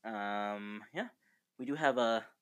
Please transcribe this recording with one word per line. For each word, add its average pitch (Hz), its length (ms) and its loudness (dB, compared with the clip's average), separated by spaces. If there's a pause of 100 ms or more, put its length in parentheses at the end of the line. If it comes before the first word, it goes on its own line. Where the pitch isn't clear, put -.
Um, 104 760 -4 (120)
yeah. 220 140 -4 (500)
We 127 80 -6
do 143 80 -2
have 143 240 4
a 113 260 4 (180)